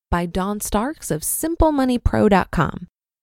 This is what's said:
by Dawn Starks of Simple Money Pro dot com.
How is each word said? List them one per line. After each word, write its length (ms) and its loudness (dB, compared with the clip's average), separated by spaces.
by 160 -4
Dawn 360 -4
Starks 500 -4
of 140 -4
Simple 480 0
Money 240 2
Pro 320 4
dot 200 2
com. 380 -2